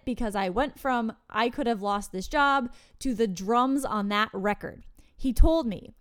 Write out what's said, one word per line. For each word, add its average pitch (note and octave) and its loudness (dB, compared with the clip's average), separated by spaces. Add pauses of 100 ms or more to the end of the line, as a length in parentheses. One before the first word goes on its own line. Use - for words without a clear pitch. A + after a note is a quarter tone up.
because A#3 -4
I G3 0
went B3+ -2
from A#3+ -2 (180)
'I A#3 0
could A#3+ -4
have G#3+ -2
lost G3+ -4
this F#3 -8
job' C#4 0 (260)
to C4 -2
the A3 0
drums A#3+ 0
on G3+ -2
that G#3 0
record." G3 -4 (320)
He C4 -2
told D#4+ 6
me, - -8